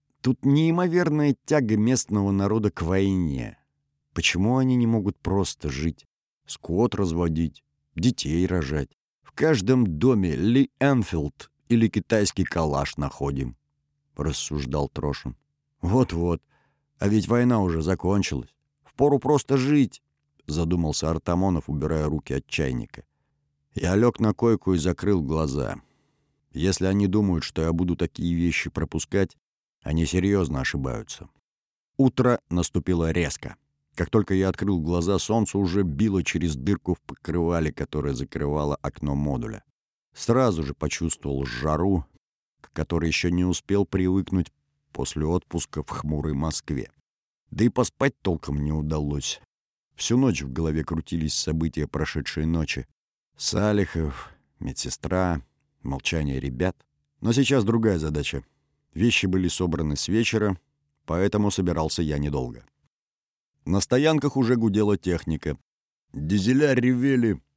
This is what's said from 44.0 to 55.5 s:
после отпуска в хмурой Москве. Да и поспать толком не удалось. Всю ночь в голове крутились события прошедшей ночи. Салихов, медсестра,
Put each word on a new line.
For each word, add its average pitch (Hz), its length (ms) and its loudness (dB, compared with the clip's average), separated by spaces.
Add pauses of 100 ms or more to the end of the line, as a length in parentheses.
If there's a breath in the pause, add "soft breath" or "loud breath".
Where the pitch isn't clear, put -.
после 76 340 -4
отпуска 82 580 -4
в - 60 -16
хмурой 76 440 -4
Москве. 71 580 -4 (600)
Да - 120 0
и 120 60 6
поспать - 520 0
толком 71 420 -2
не 76 80 -2
удалось. 76 720 -4 (560)
Всю - 180 0
ночь 123 280 2
в 65 100 -10
голове 78 300 -2
крутились 80 500 -4
события 78 540 -2
прошедшей 76 580 -4
ночи. 80 400 -2 (500)
Салихов, 92 920 -2 (300)
медсестра, 87 800 -2 (400)